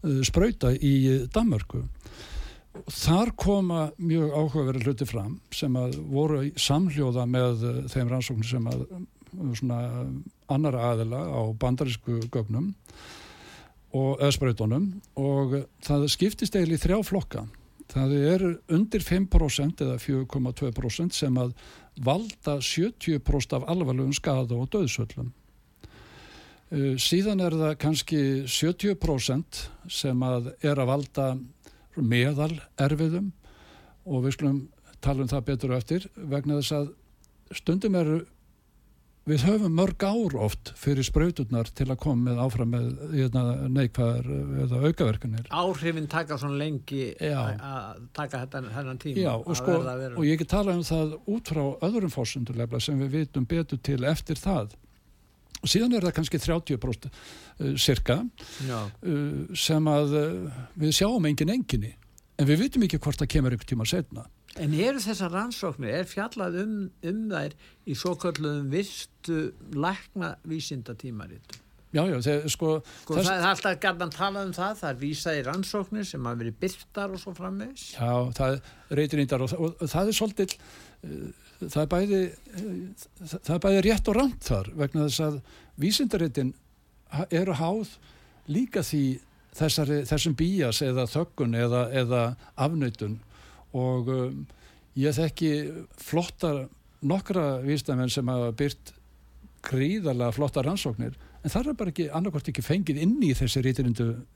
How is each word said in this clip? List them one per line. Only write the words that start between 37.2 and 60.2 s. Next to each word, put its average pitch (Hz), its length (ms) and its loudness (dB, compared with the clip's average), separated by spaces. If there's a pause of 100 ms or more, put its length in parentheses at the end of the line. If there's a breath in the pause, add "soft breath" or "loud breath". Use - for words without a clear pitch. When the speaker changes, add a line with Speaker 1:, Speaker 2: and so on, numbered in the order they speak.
Speaker 1:
stundum 190 440 0
eru, 160 220 4 (1120)
við 151 140 4
höfum 196 320 4
mörg 185 300 2
ár 196 340 0
oft - 380 -2
fyrir 135 300 2
sprauturnar 123 640 0
til 131 180 -2
að 131 100 -2
koma 123 340 2
með 120 120 0
áfram 117 260 0
með, 120 200 0 (180)
hérna, 131 360 2 (260)
neikvæðar 123 580 2 (320)
eða 127 220 2
aukaverkanir. 117 680 0
Speaker 2:
Áhrifin 160 600 0
taka 156 280 -2
svona 143 220 -2
lengi 139 520 -4
Speaker 1:
Já. 147 280 -2
Speaker 2:
að, 107 220 -2
að 123 500 -10
taka 139 320 -6
þetta, 131 240 -10
þennan 131 340 -8
tíma 151 200 -2
Speaker 1:
Já, 151 120 2
og 113 140 -4
Speaker 2:
að 165 140 -2
Speaker 1:
sko, 127 100 2
Speaker 2:
verða 165 240 2
að 131 80 -6
vera. 127 140 -8
Speaker 1:
og 156 100 2
ég 160 140 4
get - 100 -2
talað 196 240 2
um 170 100 0
það 156 300 0 (100)
út 208 280 -2
frá 151 100 0 (160)
öðrum 190 340 0
forsendum 123 440 -4
nefnilega 117 280 -2
sem 139 160 0
við 135 140 -2
vitum 147 320 0
betur 160 340 -2
til 135 220 0
eftir 151 380 -2
það. 131 340 0 (800)
Og - 180 -4
síðan 240 260 4
er 180 80 2
það 165 80 2
kannski 160 240 0
þrjátíu 160 400 0
prósent, 127 300 -4 (460 loud breath)
eh, 139 220 -2
sirka, 127 440 2 (400 loud breath)
Speaker 2:
Já. 127 240 -4 (160)
Speaker 1:
eh, 147 560 -4
sem 156 320 2
að, 147 260 4
eh, 151 520 -2 (100)